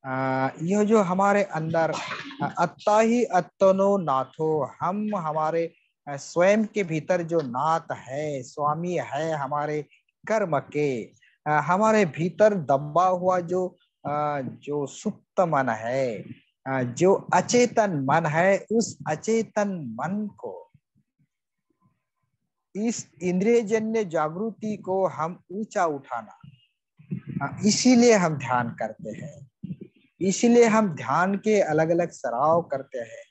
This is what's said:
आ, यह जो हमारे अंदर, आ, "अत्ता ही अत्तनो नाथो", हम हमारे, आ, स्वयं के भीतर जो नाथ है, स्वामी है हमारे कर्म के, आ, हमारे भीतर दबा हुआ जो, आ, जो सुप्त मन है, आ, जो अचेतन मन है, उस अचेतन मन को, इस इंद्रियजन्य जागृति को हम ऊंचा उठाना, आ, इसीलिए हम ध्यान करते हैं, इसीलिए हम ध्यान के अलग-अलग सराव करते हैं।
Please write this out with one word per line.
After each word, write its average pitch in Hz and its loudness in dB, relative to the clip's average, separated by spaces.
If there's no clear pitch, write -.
आ, 131 -2
यह 202 2
जो 214 4
हमारे 196 2
अंदर, 160 -2
आ, 139 -2
"अत्ता 190 0
ही 226 4
अत्तनो 190 4
नाथो", 147 -2
हम 208 -4
हमारे, 160 -2
आ, 143 -8
स्वयं 196 2
के 208 -2
भीतर 160 -2
जो 165 0
नाथ 147 -2
है, 135 -8
स्वामी 156 -4
है 143 -4
हमारे 147 -4
कर्म 196 0
के, 131 -4
आ, 151 2
हमारे 208 4
भीतर 175 2
दबा 147 0
हुआ 185 2
जो, 180 -4
आ, 147 -2
जो 135 -6
सुप्त - -6
मन 139 2
है, 113 -4
आ, 131 -2
जो 160 2
अचेतन 202 2
मन 165 2
है, 180 2
उस - -2
अचेतन 190 -4
मन 202 -4
को, 92 -14
इस 220 -4
इंद्रियजन्य 220 2
जागृति 180 -4
को 185 -2
हम 156 -6
ऊंचा 196 -2
उठाना, 131 -8
आ, 139 -6
इसीलिए 240 6
हम 170 2
ध्यान 123 -2
करते 107 -10
हैं, - -16
इसीलिए 233 4
हम 214 2
ध्यान 147 0
के 214 2
अलग-अलग 160 2
सराव 143 0
करते 135 -8
हैं। 113 -14